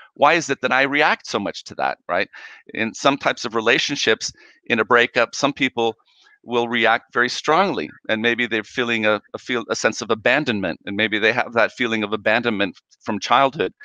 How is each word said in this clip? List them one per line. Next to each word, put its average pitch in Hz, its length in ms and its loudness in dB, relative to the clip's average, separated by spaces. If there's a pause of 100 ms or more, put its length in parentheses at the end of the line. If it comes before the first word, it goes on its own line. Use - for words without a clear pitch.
(140)
why 143 200 4
is 160 160 0
it 131 100 -4
that 123 120 -2
I 131 100 4
react 147 440 0
so - 120 -2
much 90 260 -6
to - 120 -18
that, 67 220 -2 (100)
right? 92 200 0 (460)
In 110 180 -4
some 143 240 0
types - 280 -2
of 110 100 -6
relationships, 117 800 0 (340)
in 117 140 0
a 107 40 2
breakup, 120 500 2
some 143 180 0
people 117 420 -2 (500)
will 120 240 -2
react 117 440 0
very 123 160 0
strongly, 151 600 0 (200)
and 110 120 0
maybe 117 260 0
they're 107 180 -4
feeling 117 420 -2
a, 107 140 2 (140)
a 107 40 -10
feel, 123 320 -4
a 107 60 -2
sense - 260 -2
of 110 80 -4
abandonment, 113 760 0
and 101 100 -8
maybe 107 220 0
they 110 140 4
have 120 200 -2
that 110 200 2
feeling 113 300 -2
of 104 100 -4
abandonment 107 640 0 (240)
from 107 200 -6
childhood. 139 520 2 (120)